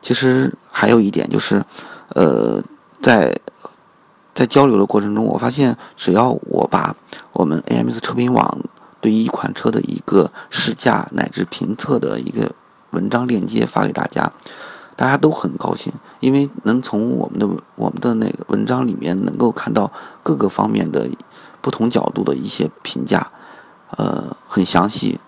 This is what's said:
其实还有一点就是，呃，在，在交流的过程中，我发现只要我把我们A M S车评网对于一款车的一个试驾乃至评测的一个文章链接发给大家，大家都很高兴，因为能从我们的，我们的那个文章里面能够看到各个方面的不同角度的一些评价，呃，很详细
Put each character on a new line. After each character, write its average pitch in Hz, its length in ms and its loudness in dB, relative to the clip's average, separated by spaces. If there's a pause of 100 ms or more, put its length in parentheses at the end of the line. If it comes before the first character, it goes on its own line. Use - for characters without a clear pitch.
其 - 140 0
实 131 380 2 (180)
还 - 180 2
有 113 120 8
一 101 100 2
点 - 180 -2
就 - 100 0
是， 104 260 0 (460)
呃， 58 520 2 (400)
在， 90 360 4 (960)
在 123 120 2
交 139 200 6
流 113 120 6
的 98 60 6
过 104 160 2
程 104 140 -2
中， 110 100 0
我 - 140 0
发 120 120 0
现 127 260 2 (200)
只 - 160 0
要 117 160 4 (140)
我 - 260 0
把 - 260 0 (380)
我 - 120 2
们 78 220 0
A - 100 0
M 120 140 0
S 113 100 -6
车 - 140 -8
评 123 180 0
网 - 260 2 (420)
对 110 100 2
于 110 40 2
一 113 120 2
款 - 280 -4
车 - 160 -2
的 110 120 0
一 - 220 -6
个 - 260 4 (200)
试 - 240 -2
驾 - 380 0
乃 - 160 -2
至 - 160 -4
评 - 320 -6
测 135 220 -2
的 55 220 -2
一 - 100 -6
个 110 200 -2 (400)
文 95 180 -2
章 120 180 0
链 104 200 0
接 113 200 -2
发 52 200 0
给 - 60 -2
大 - 140 -4
家， - 240 -2 (680)
大 127 100 0
家 135 100 2
都 156 140 4
很 - 260 -4
高 - 180 -4
兴， - 180 -8 (280)
因 131 120 2
为 139 160 2 (160)
能 117 180 2
从 113 300 -2
我 120 160 -2
们 - 100 -8
的， 104 80 0 (300)
我 - 140 -2
们 - 100 -8
的 120 140 0
那 110 120 0
个 - 220 -6
文 104 180 0
章 127 200 0
里 113 80 -2
面 87 300 -2
能 - 120 -2
够 117 160 4
看 - 200 -6
到 104 180 0 (320)
各 160 120 0
个 117 140 0
方 101 200 0
面 98 220 0
的 64 180 -2 (540)
不 - 80 -2
同 113 180 0
角 - 260 0
度 101 80 -2
的 71 120 0
一 65 120 -6
些 - 240 -2 (120)
评 - 240 -8
价， - 240 0 (680)
呃， - 400 -4 (100)
很 - 160 0
详 87 260 4
细 - 400 -4